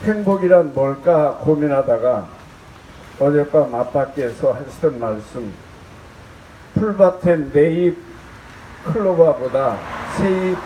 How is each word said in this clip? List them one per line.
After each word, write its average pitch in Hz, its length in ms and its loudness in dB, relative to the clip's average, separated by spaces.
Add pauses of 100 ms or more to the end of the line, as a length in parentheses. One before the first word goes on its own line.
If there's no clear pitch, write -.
행복이란 185 680 2
뭘까 139 640 0
고민하다가 135 920 0 (920)
어젯밤 143 560 2
아빠께서 131 800 -2
하시던 135 460 -4
말씀, 110 540 -8 (1200)
"풀밭엔 180 800 2
네잎 165 420 2 (880)
클로바보다 156 920 2 (400)
새잎 185 480 -2